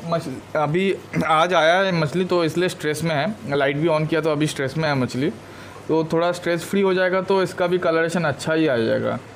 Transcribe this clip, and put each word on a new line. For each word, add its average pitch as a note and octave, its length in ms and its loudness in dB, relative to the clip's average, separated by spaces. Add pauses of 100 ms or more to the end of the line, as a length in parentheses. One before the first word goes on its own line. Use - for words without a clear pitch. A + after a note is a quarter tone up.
मछ-, D#3 500 -6
अभी E3 400 2 (300)
आज D#3+ 280 4
आया E3 200 6
है F#3+ 180 2
मछली, E3 320 0
तो F3+ 200 2
इसलिए F3 240 0
stress D3+ 340 -4
में E3 120 -2
है। C#3+ 420 -2
Light C#3+ 200 2
भी D#3 120 0
on D#3 200 0
किया, D#3 120 2
तो D#3 100 0
अभी D3+ 160 0
stress C#3 300 -4
में D#3 120 0
है C#3+ 60 0
मछली, C3 380 -2 (560)
तो D#3+ 240 0
थोड़ा E3+ 200 2
stress E3+ 320 -2
free G3+ 160 0
हो F#3+ 140 4
जाएगा, F#3 260 2
तो F#3+ 220 2
इसका F3+ 240 -2
भी F3+ 120 2
coloration E3 460 0
अच्छा D#3 300 -2
ही D#3+ 120 2
आ C3+ 100 2
जाएगा। A2+ 420 0 (160)